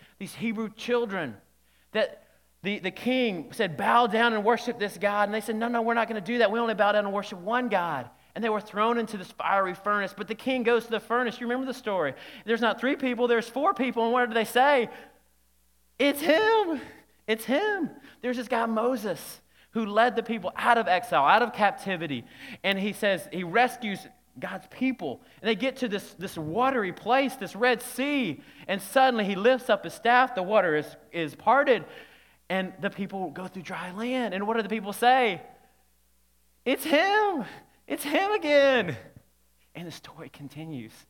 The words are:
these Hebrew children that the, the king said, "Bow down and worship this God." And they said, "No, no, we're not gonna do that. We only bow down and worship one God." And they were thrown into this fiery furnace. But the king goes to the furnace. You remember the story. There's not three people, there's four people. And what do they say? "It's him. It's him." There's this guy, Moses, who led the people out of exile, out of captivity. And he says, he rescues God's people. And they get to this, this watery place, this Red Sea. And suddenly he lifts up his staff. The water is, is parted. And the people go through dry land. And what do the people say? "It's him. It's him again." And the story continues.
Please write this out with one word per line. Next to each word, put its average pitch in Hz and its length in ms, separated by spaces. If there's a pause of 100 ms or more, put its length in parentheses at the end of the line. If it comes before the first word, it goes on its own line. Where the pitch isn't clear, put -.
(200)
these - 160
Hebrew 220 340
children 196 680 (560)
that - 340 (340)
the, 208 180
the 180 120
king 233 600
said, 180 240
"Bow 226 280
down 226 280
and 214 100
worship 226 340
this 196 200
God." 202 320
And 208 40
they 220 80
said, 220 140
"No, 226 140
no, 233 120
we're 226 140
not 226 140
gonna 220 120
do 233 180
that. 208 120
We 226 80
only 226 160
bow 202 160
down 208 140
and 202 80
worship 202 260
one 233 300
God." 170 400 (260)
And 214 80
they 233 60
were 214 120
thrown 220 380
into 220 180
this 180 140
fiery 190 420
furnace. 202 420
But 196 120
the 220 80
king 254 280
goes 226 220
to 226 60
the 220 80
furnace. 233 400
You 240 80
remember 254 180
the 262 80
story. 170 400 (320)
There's 220 160
not 220 180
three 277 180
people, 247 300
there's 233 220
four 320 240
people. 247 300
And 233 100
what 247 140
do 226 60
they 220 120
say? 254 440 (1080)
"It's 285 240
him. 349 600 (440)
It's 220 200
him." 359 460 (300)
There's 247 140
this 233 140
guy, 233 160
Moses, 220 720 (320)
who 226 140
led 208 320
the 220 60
people 214 340
out 240 200
of 208 120
exile, 175 360
out 196 160
of 226 120
captivity. 180 720 (400)
And 196 120
he 196 140
says, 196 400
he 185 140
rescues 214 600 (320)
God's 185 300
people. 247 540 (200)
And 190 60
they 226 80
get 262 220
to 254 100
this, 196 280
this 180 220
watery 196 540
place, 262 440
this 185 200
Red 240 260
Sea. 262 600 (260)
And 190 140
suddenly 254 420
he 196 120
lifts 247 340
up 202 160
his 165 80
staff. 247 420
The 185 80
water 180 320
is, 151 220 (160)
is 160 200
parted. 240 520 (640)
And 185 320
the 196 80
people 190 400
go 185 180
through 185 160
dry 180 300
land. 233 400
And 196 120
what 226 120
do 226 60
the 196 60
people 208 220
say? 240 500 (1200)
"It's - 180
him. 370 600 (420)
It's - 160
him 349 280
again." 277 680 (800)
And 175 120
the 156 40
story - 380
continues. 143 600 (180)